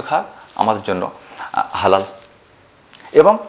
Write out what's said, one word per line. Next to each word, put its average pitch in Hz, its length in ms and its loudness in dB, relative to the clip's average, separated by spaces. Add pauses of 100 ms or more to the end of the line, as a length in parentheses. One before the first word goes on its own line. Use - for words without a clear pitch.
খাওয়া 156 180 -2 (320)
আমাদের 104 280 0
জন্য, 92 280 -4 (420)
আহ, - 220 -4
হালাল 95 280 2 (1080)
এবং 185 260 6 (120)